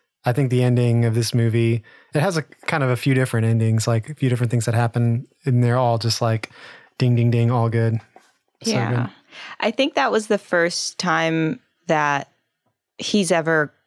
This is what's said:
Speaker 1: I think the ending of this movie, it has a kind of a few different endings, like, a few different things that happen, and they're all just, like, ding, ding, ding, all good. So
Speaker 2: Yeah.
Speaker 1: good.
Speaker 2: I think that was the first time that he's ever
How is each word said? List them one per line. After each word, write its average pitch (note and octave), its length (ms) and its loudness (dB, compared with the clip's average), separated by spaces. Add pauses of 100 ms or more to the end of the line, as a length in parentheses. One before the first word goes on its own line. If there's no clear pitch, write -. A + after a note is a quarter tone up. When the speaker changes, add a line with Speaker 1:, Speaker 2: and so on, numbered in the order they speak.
(240)
Speaker 1:
I B2 80 0
think C3+ 180 0
the B2+ 120 0
ending A#2+ 420 2
of A2+ 100 0
this A#2 200 -2
movie, A#2 480 0 (320)
it D3+ 60 0
has E3+ 180 0
a D3+ 40 -6
kind - 400 -6
of C3 60 0
a B2 80 0
few C3+ 160 0
different B2 340 0
endings, A2+ 400 0
like, A2+ 220 -2
a D3+ 60 -10
few C3 160 0
different A#2+ 200 -2
things A#2 140 0
that A2+ 100 -2
happen, A#2 520 0 (180)
and B2 180 2
they're A#2+ 140 2
all A#2+ 220 2
just, A2 240 -4
like, A2 260 -2 (480)
ding, A#2+ 200 2
ding, A#2 140 2
ding, A#2 200 2
all A#2 180 0
good. A2+ 300 0 (640)
So A3+ 80 -4
Speaker 2:
Yeah. - 240 -2
Speaker 1:
good. A#2+ 160 -2 (500)
Speaker 2:
I G#3+ 120 -2
think C#4 220 -2
that C4+ 160 0
was G#3+ 180 -2
the G3+ 100 0
first - 600 -2
time D#3+ 640 -2 (280)
that D3 400 0 (680)
he's F#3+ 340 -2
ever D#3+ 440 0 (120)